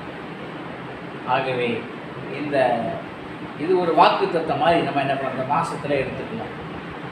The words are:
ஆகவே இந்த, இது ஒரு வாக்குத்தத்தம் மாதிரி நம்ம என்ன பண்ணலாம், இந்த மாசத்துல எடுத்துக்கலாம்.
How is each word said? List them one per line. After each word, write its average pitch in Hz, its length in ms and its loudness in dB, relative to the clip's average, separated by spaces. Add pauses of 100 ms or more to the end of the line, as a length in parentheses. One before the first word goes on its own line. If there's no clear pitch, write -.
(1300)
ஆகவே 123 540 0 (600)
இந்த, 131 320 4 (840)
இது 180 200 4
ஒரு 170 120 2
வாக்குத்தத்தம் 165 680 6
மாதிரி 151 220 6
நம்ம 139 200 0
என்ன 139 120 0
பண்ணலாம், - 240 -2
இந்த 131 180 0
மாசத்துல 165 360 0
எடுத்துக்கலாம். 120 600 -2 (580)